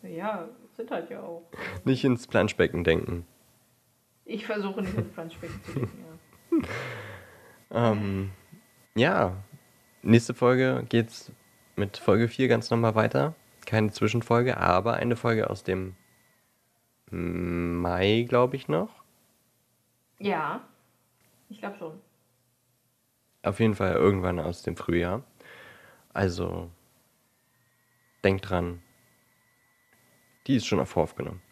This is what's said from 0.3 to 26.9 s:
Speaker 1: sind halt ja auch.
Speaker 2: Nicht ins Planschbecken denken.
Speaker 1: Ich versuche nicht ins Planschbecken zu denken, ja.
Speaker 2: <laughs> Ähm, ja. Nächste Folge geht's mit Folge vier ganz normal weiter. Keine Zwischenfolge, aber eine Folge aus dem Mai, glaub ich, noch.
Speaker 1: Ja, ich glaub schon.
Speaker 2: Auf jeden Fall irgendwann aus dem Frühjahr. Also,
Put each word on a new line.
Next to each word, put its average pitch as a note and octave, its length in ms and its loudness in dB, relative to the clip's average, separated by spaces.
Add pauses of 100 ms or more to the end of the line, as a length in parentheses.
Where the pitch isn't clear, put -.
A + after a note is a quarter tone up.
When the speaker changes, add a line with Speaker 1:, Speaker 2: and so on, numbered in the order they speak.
Speaker 1:
sind A3+ 140 -8
halt E3+ 180 -6
ja - 120 -12
auch. E3+ 220 -12 (400)
Speaker 2:
Nicht C3 220 0
ins B2 220 2
Planschbecken - 560 2
denken. E2 420 2 (1000)
Speaker 1:
Ich G#3 220 -10
versuche G#3 380 -4
nicht F#3+ 120 -6
ins - 160 -4
Planschbecken - 520 -12
zu - 100 -14
denken, B2+ 320 -6 (460)
ja. E4 100 2 (1080)
Speaker 2:
<laughs> A#2 200 2
Ähm, G2 400 -2 (640)
ja. A2+ 400 4 (680)
Nächste A#2 300 6
Folge B2+ 540 2
geht's - 440 0 (440)
mit G2+ 220 -2
Folge A2 300 4
vier C3 200 0
ganz A2+ 220 2
normal A#2 260 2
weiter. C3+ 380 2 (320)
Keine G#2+ 260 2
Zwischenfolge, A#2+ 680 2
aber F2+ 360 2
eine A#2+ 220 0
Folge A2+ 340 0
aus - 140 -8
dem F#2 320 -4 (1120)
Mai, F2 1160 0
glaub B2+ 260 2
ich, C3+ 140 -8
noch. E3+ 360 -2 (1160)
Speaker 1:
Ja, F#3 420 -4 (880)
ich G#3+ 100 -20
glaub G3+ 180 -10
schon. D#3+ 220 -14 (1400)
Speaker 2:
Auf G2 160 -2
jeden A2 160 4
Fall F#2+ 180 0
irgendwann F#2 460 4
aus E2 240 -6
dem E2+ 140 -4
Frühjahr. F2 460 -2 (920)
Also, F2 560 -2 (1500)